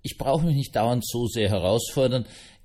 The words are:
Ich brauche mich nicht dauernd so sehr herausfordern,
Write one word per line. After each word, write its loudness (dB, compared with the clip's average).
Ich -10
brauche 0
mich 2
nicht -2
dauernd 0
so -2
sehr 0
herausfordern, 0